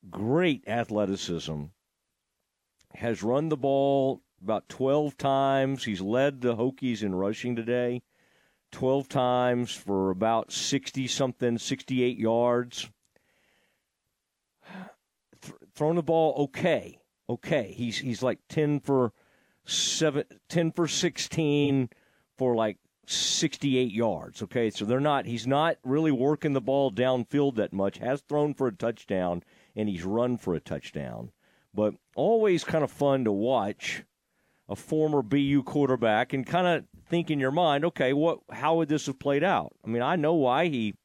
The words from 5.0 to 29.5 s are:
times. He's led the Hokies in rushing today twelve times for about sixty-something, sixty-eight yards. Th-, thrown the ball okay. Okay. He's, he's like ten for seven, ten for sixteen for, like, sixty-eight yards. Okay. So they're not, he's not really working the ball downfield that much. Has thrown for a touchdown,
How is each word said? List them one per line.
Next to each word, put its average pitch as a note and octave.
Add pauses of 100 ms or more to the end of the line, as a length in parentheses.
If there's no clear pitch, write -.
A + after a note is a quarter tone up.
times. C3+
He's G2+
led B2+
the A#2+
Hokies A#2+
in F#2+
rushing G#2+
today A#2+ (720)
twelve C3
times B2
for F#2+
about A2
sixty-something, B2+
sixty-eight B2+
yards. A#2+ (2500)
Th-, - (200)
thrown D#3
the E3+
ball D#3+ (100)
okay. C#3+ (300)
Okay. A#2+
He's, A#2+
he's B2
like B2
ten D3
for C3 (520)
seven, - (240)
ten E3+
for E3+
sixteen D3 (480)
for, B2
like, G#2+ (280)
sixty-eight B2+
yards. G#2
Okay. A2+
So -
they're A#2
not, C#3+
he's A2+
not D3
really D3+
working C#3+
the C3+
ball C3+
downfield B2+
that G#2
much. G2
Has C3+
thrown D3
for C3+
a A#2
touchdown, F#2 (340)